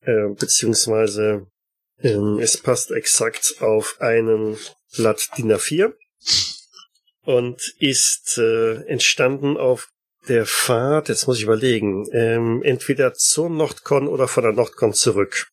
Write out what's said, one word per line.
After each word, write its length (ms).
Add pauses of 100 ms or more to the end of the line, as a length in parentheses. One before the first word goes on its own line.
äh, 260 (100)
beziehungsweise 1080 (540)
ähm, 380
es 180
passt 340
exakt 680
auf 400
einen 580 (380)
Blatt 420
din 140
A 60
vier 360 (1300)
und 380 (180)
ist, 580
äh, 480
entstanden 720
auf 320 (380)
der 180
Fahrt, 640
jetzt 180
muss 100
ich 60
überlegen, 680
ähm, 520
entweder 500
zur 360
Nordcon 580
oder 200
von 160
der 80
Nordcon 420
zurück. 600